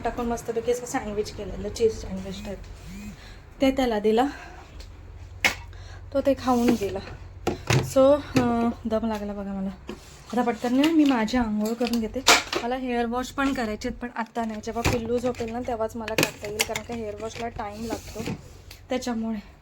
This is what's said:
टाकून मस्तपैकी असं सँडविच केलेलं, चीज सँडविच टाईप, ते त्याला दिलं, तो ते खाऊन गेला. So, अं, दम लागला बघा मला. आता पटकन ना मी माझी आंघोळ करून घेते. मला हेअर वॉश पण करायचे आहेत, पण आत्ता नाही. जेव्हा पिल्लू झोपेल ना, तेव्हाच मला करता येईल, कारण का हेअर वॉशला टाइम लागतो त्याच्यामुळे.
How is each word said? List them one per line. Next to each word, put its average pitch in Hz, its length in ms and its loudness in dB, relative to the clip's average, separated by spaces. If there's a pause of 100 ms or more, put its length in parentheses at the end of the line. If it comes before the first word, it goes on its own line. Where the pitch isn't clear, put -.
टाकून 240 220 -2
मस्तपैकी 233 460 0
असं 247 140 -4
सँडविच 214 440 -2
केलेलं, 190 380 -6
चीज 220 340 2
सँडविच 190 420 -8
टाईप, 196 140 -8 (1000)
ते 269 100 6
त्याला 254 280 2
दिलं, 220 280 6 (1900)
तो 277 60 2
ते 269 140 4
खाऊन 247 340 4 (120)
गेला. 190 180 -2 (680)
So, - 320 4 (420)
अं, 233 280 2 (140)
दम 220 220 0
लागला 208 260 -2
बघा 202 200 -6
मला. 196 420 -6 (380)
आता 233 100 4
पटकन 240 340 2
ना 302 160 6
मी 311 120 8
माझी 247 320 4
आंघोळ 214 380 2
करून 233 260 2
घेते. 220 200 -2 (420)
मला 247 140 -2
हेअर 247 300 0
वॉश 247 200 -2
पण 277 260 0
करायचे 226 360 -2
आहेत, 240 120 -8
पण 240 160 -6
आत्ता 226 280 -2
नाही. 220 200 -6
जेव्हा 233 280 0
पिल्लू 233 260 2
झोपेल 240 340 -2
ना, 240 80 -4
तेव्हाच 220 360 -2
मला 220 180 -6
करता - 340 2
येईल, 208 100 -4 (100)
कारण 220 140 -4
का 233 120 -8
हेअर 214 260 -6
वॉशला 226 280 -6
टाइम 220 360 -8
लागतो - 380 -6 (640)
त्याच्यामुळे. 226 500 -2 (240)